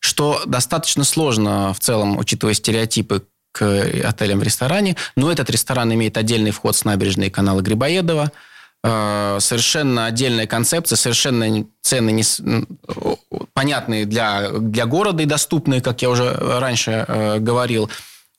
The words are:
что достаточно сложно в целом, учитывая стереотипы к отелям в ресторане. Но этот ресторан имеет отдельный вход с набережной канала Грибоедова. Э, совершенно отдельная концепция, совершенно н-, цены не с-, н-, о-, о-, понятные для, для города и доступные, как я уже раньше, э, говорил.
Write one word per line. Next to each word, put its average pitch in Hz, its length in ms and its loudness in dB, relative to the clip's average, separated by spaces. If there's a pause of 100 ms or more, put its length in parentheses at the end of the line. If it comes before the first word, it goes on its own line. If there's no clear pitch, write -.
что - 460 0
достаточно 143 580 0
сложно 107 680 2
в - 60 -6
целом, 104 380 2
учитывая 107 360 0
стереотипы 110 680 0 (280)
к - 100 -4 (420)
отелям 104 360 0
в - 20 0
ресторане. 170 540 0 (180)
Но 139 160 2
этот 143 200 -2
ресторан 120 440 0
имеет 113 220 0
отдельный 110 340 2
вход 107 260 -2
с - 80 0
набережной 98 460 0
канала 98 300 2
Грибоедова. 147 720 0 (520)
Э, 104 560 0
совершенно 120 680 0
отдельная 117 400 0
концепция, 117 500 0
совершенно 120 480 0
н-, 110 220 0 (160)
цены 117 280 2
не 110 140 2
с-, - 160 -2
н-, 113 260 -2 (220)
о-, - 280 -4 (140)
о-, - 220 -8
понятные 123 540 -2
для, 104 440 0
для 110 360 -2
города 170 360 0
и 151 40 2
доступные, 143 540 0
как 123 220 -2
я 123 80 2
уже 123 240 2
раньше, 123 720 -2
э, 107 320 0
говорил. 117 500 0 (500)